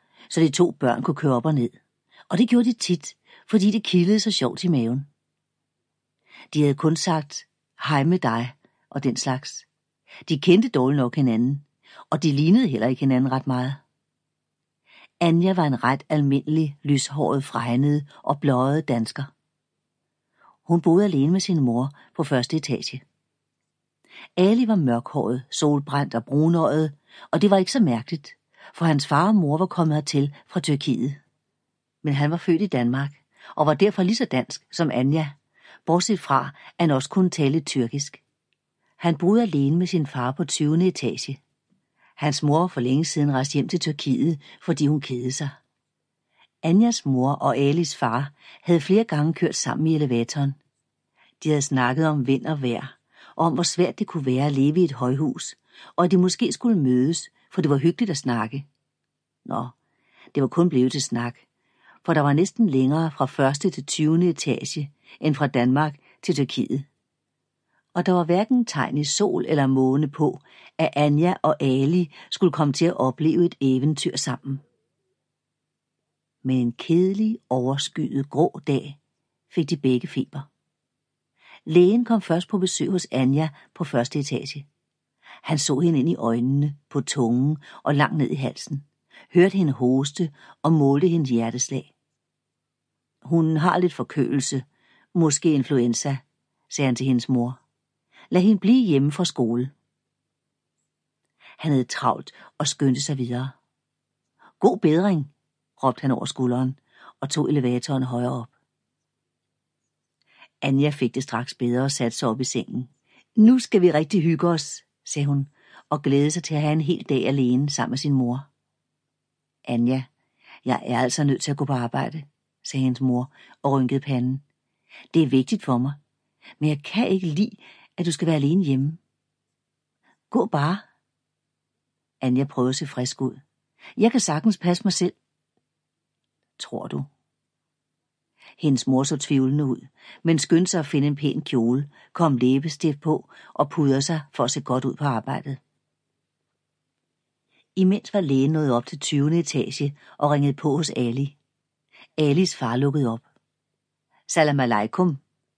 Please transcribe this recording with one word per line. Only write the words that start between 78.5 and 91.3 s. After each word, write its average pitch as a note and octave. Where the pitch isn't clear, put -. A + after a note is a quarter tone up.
dag C#3
fik D#3
de E3+
begge C3
feber. -
Lægen F3+
kom A3+
først E3+
på G#3
besøg F#3
hos F3+
Anja C#3
på F3
første B2
etage. C#3
Han -
så C#3
hende E3
ind B2+
i B2
øjnene, C3+
på C#3+
tungen C3+
og C#3+
langt D3
ned D3
i -
halsen, C#3
hørte F#3+
hende D#3+
hoste C3+
og D#3+
målte D3
hendes E3